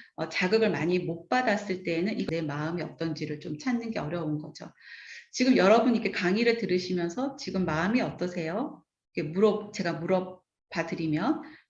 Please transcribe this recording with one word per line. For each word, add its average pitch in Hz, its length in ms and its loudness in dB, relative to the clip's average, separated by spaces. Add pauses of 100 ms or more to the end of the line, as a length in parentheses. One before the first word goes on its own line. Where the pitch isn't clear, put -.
(160)
어, 160 140 -4
자극을 214 420 4
많이 170 280 2
못 165 300 -6
받았을 208 540 0
때에는 175 360 0
이 190 80 -2
내 165 140 0
마음이 156 400 -2
어떤지를 156 580 -6
좀 151 180 -8
찾는 233 340 -2
게 190 80 -4
어려운 156 400 -2
거죠. - 320 -12 (600)
지금 254 260 4
여러분 226 380 8
이렇게 208 160 0
강의를 220 460 2
들으시면서 180 800 -2
"지금 185 280 -2
마음이 175 360 2
어떠세요?" 180 840 -4 (320)
이렇게 156 160 -2
물어-, 202 420 2
제가 170 200 -2
물어봐 175 920 -4
드리면 170 540 0 (280)